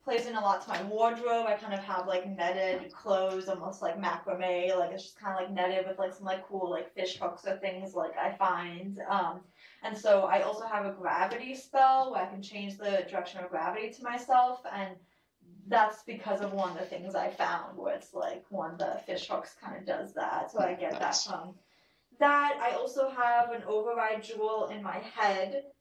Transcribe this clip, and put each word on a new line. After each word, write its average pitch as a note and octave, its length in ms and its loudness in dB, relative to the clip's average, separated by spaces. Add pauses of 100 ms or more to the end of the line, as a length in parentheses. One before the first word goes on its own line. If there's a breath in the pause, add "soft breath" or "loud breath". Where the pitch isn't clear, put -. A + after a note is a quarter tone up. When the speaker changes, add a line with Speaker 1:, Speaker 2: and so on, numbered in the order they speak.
Speaker 1:
plays A#3 240 0
in A#3 100 -6
a G#3+ 40 0
lot G3+ 220 4
to - 60 -14
my F#3+ 160 -4
wardrobe. A#3 640 2
I G#3 60 4
kind G#3 200 -6
of F#3+ 60 -4
have, F#3 260 -4
like, F#3+ 220 0
netted F#3 640 0
clothes, F#3+ 560 0
almost F#3+ 340 -6
like - 180 -2
macrame. F3+ 760 0
Like, F3 160 2
it's F#3+ 120 -8
just - 160 -20
kinda, G3 160 -4
like, F#3 140 -2
netted F#3 360 0
with, F#3+ 120 -6
like, F#3 160 -2
some, G3 100 -16
like, F#3+ 240 -4
cool, F#3 220 -2
like, - 240 -4
fish F#3 240 -4
hooks - 280 -4
or F#3+ 120 0
things, F#3+ 360 -6
like, D#3+ 220 -2
I F#3 160 0
find. F#3 680 0 (100)
Um, F3+ 300 0 (420 loud breath)
and G#3+ 160 -4
so G3+ 240 8
I F#3+ 200 6
also A3 220 -2
have G#3 220 -2
a G3 60 -4
gravity A3+ 600 -2
spell C4 580 6
where F#3+ 100 0
I F#3 40 0
can G3 160 -10
change G3+ 360 -8
the G3 320 2
direction F#3 300 -4
of F3+ 100 -8
gravity F#3 400 -2
to - 120 -18
myself, B3 580 4 (120)
and F#3+ 180 -4 (760 soft breath)
that's G#3+ 360 4
because G3+ 360 -2
of G3 120 -2
one F#3+ 200 0
of E3 60 -8
the F#3 60 -4
things F#3 300 -8
I - 160 0
found, E3+ 460 -2
where - 180 -2
it's, - 200 -10
like, - 340 -4
one E3+ 240 -4
of F3 60 -12
the - 280 -2
fish F3+ 220 -4
hooks - 340 -4
kinda G3 220 -10
does - 300 -4
that, - 380 -2
so G#3+ 80 0
I F3+ 140 2
get F3 180 -2
that - 100 -6
Speaker 2:
Nice. - 240 0
Speaker 1:
from F#3+ 280 -8 (680 soft breath)
that. D4 420 4
I - 140 2
also C4+ 340 0
have A#3+ 400 4
an A3 140 -6
override G#3+ 580 0
jewel G#3+ 460 -2
in G#3 160 -8
my F#3 140 -4
head. G#3 680 0 (160)